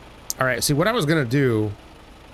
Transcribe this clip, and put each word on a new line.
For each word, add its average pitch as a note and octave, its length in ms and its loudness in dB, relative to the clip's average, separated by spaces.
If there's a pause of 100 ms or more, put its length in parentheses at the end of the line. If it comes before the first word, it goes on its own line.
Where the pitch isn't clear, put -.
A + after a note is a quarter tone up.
(400)
All C3+ 60 2
right, B2 180 -2
see, D3+ 100 0
what D#3 140 2
I A3 40 0
was A#3 140 -2
gonna D3+ 180 2
do A#2 480 0 (640)